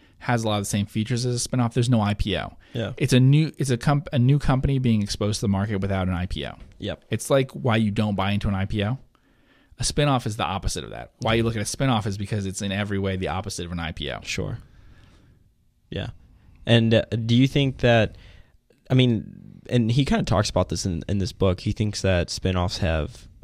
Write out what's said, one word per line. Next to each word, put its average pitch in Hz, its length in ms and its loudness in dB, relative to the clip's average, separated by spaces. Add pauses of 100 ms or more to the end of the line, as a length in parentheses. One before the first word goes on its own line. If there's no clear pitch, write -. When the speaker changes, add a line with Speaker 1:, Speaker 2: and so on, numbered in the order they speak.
(200)
Speaker 1:
has 120 240 0
a - 40 -4
lot 104 80 0
of 104 60 -2
the 101 80 -6
same 101 160 0
features 120 400 -2
as 123 180 -2
a - 40 -8
spinoff. 120 260 0
There's 123 160 2
no 117 100 4
I 101 140 2
P 92 240 -2
O. 50 180 -8 (160)
Speaker 2:
Yeah. 107 240 -4
Speaker 1:
It's 143 160 0
a 127 80 6
new, 143 380 4
it's 131 100 -2
a 123 80 0
comp-, 147 380 0
a 143 40 0
new 131 200 4
company 139 400 2
being 113 240 2
exposed 104 380 -2
to - 20 -
the 117 60 0
market 101 320 0
without 95 280 -2
an 92 60 -2
I 87 100 -2
P 76 220 -6
O. 52 80 -12 (240)
Speaker 2:
Yep. - 320 -10
Speaker 1:
It's - 180 -4
like 135 240 2
why 131 240 0
you 110 140 2
don't 107 240 0
buy 95 180 0
into 104 160 0
an 101 60 0
I 95 100 -2
P 101 180 -2
O. 113 160 -2 (800)
A - 40 -6
spinoff 143 440 0
is 110 120 -4
the 104 60 -2
opposite 92 400 -2
of 55 60 -12
that. 57 300 -12
Why 113 140 2
you 117 80 4
look 113 120 0
at 110 60 -4
a 101 40 -4 (120)
spinoff 120 300 0
is 101 100 -2
because 101 300 -4
it's 92 160 -8
in 98 100 -4
every 101 260 -2
way 95 180 -2
the 92 120 -4
opposite 90 380 -6
of 87 60 -10
an 87 60 -4
I 82 140 -6
P 71 180 -8
O. 57 120 -8
Speaker 2:
Sure. - 360 -6 (1300)
Yeah. 98 180 -8 (560)
And, 113 300 4
uh, 110 160 4
do 117 240 0
you 127 120 6
think 135 320 0
that, 117 380 2 (720)
I 131 40 4
mean, 104 720 0
and 120 240 2
he 131 140 4
kinda 214 180 0
talks 107 240 2
about 90 220 0
this 87 160 -4
in, 85 240 -2
in 101 80 0
this 92 140 -2
book, 92 280 2
he 104 120 -2
thinks 104 300 -2
that 90 260 2
spinoffs 92 500 -2
have 80 500 -2 (160)